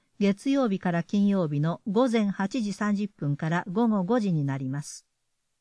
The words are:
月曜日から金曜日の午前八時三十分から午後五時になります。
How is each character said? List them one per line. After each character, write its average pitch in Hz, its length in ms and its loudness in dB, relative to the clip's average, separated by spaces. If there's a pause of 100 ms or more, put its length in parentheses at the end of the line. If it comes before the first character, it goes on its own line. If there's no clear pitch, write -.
(180)
月 202 320 0
曜 269 200 2
日 190 100 -2
か 180 120 -2
ら 170 120 0
金 202 240 2
曜 190 220 2
日 147 100 0
の 160 280 0
午 226 200 4
前 220 200 2
八 196 360 -2
時 202 80 -2
三 208 240 -2
十 202 140 -2
分 143 260 -4
か 160 140 -4
ら 170 180 -2
午 220 220 0
後 208 160 2
五 233 160 0
時 202 100 0
に 151 140 0
な 135 120 -2
り 135 120 -6
ま 139 120 -6
す。 - 240 -16 (560)